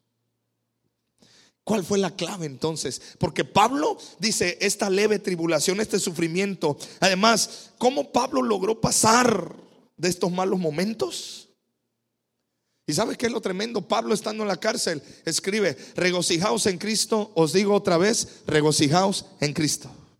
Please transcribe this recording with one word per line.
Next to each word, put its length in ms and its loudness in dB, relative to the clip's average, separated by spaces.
¿Cuál 180 0
fue 140 0
la 180 0
clave 300 -6
entonces? 560 -6
Porque 260 -2
Pablo 540 2
dice, 440 -2
esta 280 0
leve 300 2
tribulación, 600 0
este 180 -2
sufrimiento. 760 -2
Además, 760 2
¿cómo 340 0
Pablo 300 0
logró 380 -2
pasar 760 4
de 120 -2
estos 220 -2
malos 280 0
momentos? 880 -4
¿Y 60 -2
sabes 260 -2
qué 80 0
es 40 -4
lo 80 -4
tremendo? 480 -6
Pablo, 280 0
estando 280 -4
en 40 -4
la 100 -2
cárcel, 460 -2
escribe: 540 -2
"Regocijaos 680 0
en 140 -2
Cristo, 560 -2
os 180 4
digo 220 4
otra 240 2
vez, 480 0
regocijaos 800 2
en 140 -2
Cristo". 380 -4